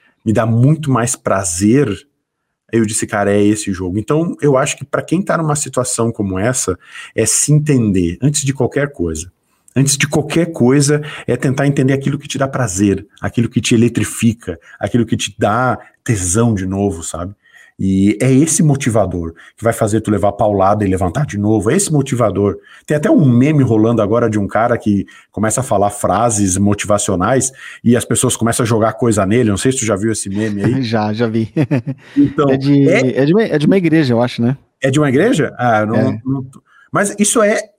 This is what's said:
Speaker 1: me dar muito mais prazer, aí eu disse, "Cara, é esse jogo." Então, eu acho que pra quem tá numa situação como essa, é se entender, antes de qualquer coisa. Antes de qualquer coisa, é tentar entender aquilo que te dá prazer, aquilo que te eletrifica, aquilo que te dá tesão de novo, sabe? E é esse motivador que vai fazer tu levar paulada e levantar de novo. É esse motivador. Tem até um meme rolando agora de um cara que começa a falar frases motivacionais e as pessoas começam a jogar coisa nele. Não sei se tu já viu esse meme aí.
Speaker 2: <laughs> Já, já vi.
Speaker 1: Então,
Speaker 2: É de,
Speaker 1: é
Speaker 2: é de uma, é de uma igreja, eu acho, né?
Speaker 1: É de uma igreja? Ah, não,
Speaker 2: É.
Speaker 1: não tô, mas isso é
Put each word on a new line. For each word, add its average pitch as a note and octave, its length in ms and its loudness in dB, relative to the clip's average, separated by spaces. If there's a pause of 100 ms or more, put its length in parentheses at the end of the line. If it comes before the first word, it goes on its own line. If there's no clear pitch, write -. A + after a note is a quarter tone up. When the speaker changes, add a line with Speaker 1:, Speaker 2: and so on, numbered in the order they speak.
(240)
Speaker 1:
me A2 80 0
dar A2+ 140 0
muito C3+ 440 2
mais A2+ 240 0
prazer, G2+ 760 0 (840)
aí A#2 60 2
eu A2+ 80 2
disse, A2 200 -4
"Cara, G2+ 240 0
é G2+ 120 4
esse G#2 300 0
jogo." F2+ 260 -6
Então, D#3+ 420 -2
eu C#3+ 160 2
acho C#3+ 200 -2
que - 80 -16
pra - 180 -4
quem E3 180 -2
tá E3+ 160 -2
numa D#3 180 -2
situação B2 560 -4
como G2 280 -4
essa, G#2 400 -2 (360)
é A2 120 0
se - 260 0
entender, A2 680 2
antes D3 200 0
de C3+ 120 -2
qualquer C#3 380 -2
coisa. E2 380 -6 (440)
Antes C#3 220 2
de D3+ 100 0
qualquer E3 460 -2
coisa, C#3+ 480 2 (260)
é A#2+ 80 -2
tentar C3+ 320 0
entender C#3 280 2
aquilo C#3 240 -2
que - 100 -16
te - 80 -8
dá C3+ 100 -2
prazer, G2+ 600 0 (140)
aquilo A2 280 -2
que - 100 -4
te A2+ 160 0
eletrifica, A2 840 0 (180)
aquilo A2 280 -2
que A2 100 -2
te - 220 -6
dá A#2 400 0 (260)
tesão G#2+ 500 0
de F#2+ 120 -4
novo, G2 360 -2
sabe? F2+ 320 -10 (500)
E F#2+ 380 2
é B2+ 100 2
esse D#3 300 2
motivador G2+ 720 0 (220)
que - 80 -6
vai A2+ 80 2
fazer A2 280 -2
tu G#2+ 80 -4
levar G#2 260 2
paulada G#2 500 2
e G2+ 40 0
levantar F#2+ 380 -2
de - 100 -8
novo. G#2 320 0
É C3 60 2
esse F#3 180 -2
motivador. G#2+ 640 0 (300)
Tem D3+ 100 0
até D3+ 140 0
um G#3+ 180 4
meme C3+ 360 4
rolando A2+ 360 2
agora A2+ 300 0
de G#2 80 -2
um G2+ 80 -2
cara A2+ 320 0
que G2+ 260 0 (280)
começa G#2+ 300 -2
a - 20 -10
falar G2+ 260 0
frases G2+ 640 0
motivacionais G2+ 920 0 (320)
e A#2 140 4
as A2+ 80 -2
pessoas A#2 320 -2
começam A#2 260 -2
a A#2+ 60 -2
jogar A2 240 0
coisa G#2+ 340 0
nele. A2 240 2
Não G2 60 0
sei C3 160 0
se C3 60 -6
tu A2 60 -4
já G#2+ 120 0
viu G#2+ 160 -2
esse G#2 160 -8
meme G2+ 340 -4
aí. B2 200 0
Speaker 2:
<laughs> B2 40 -4
Já, G#2+ 260 -2
já A#2 140 -2
vi. A2+ 260 -2 (640)
Speaker 1:
Então, C#3+ 340 2
Speaker 2:
É C3+ 60 2
de, C#3 320 4
Speaker 1:
é E3 340 2
Speaker 2:
é - 20 2
de D3 100 4
uma, A3 80 4
é D#3+ 160 0
de D3 80 0
uma F#3 100 4
igreja, D#3 380 2
eu A2+ 80 2
acho, B2 180 -4
né? B2 160 0 (240)
Speaker 1:
É C3+ 80 0
de C#3 120 0
uma D3 80 2
igreja? D3 500 2
Ah, A2+ 260 2
não, A2 120 -2
Speaker 2:
É. A2 280 0
Speaker 1:
não C3+ 200 -4
tô, - 180 -20 (300)
mas G3 260 -2
isso G#3 240 2
é G#3 160 2 (200)